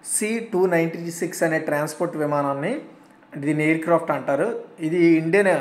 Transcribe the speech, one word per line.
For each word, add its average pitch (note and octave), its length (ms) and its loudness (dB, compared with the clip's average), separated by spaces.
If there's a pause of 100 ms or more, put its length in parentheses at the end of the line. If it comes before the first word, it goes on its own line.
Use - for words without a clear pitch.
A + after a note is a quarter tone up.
సీ A3 340 -2
టూ F#3 260 0
నైంటీ E3 460 0
సిక్స్ E3+ 320 -4
అనే D#3+ 160 0
ట్రాన్స్‌పోర్ట్ D#3 580 -4
విమానాన్ని, D3 640 -2 (560)
దీన్ని D3+ 260 -2
ఎయిర్‌క్రాఫ్ట్ D#3+ 480 2
అంటారు, C#3+ 480 -2 (200)
ఇది E3+ 260 2
ఇండియన్ E3 420 4 (140)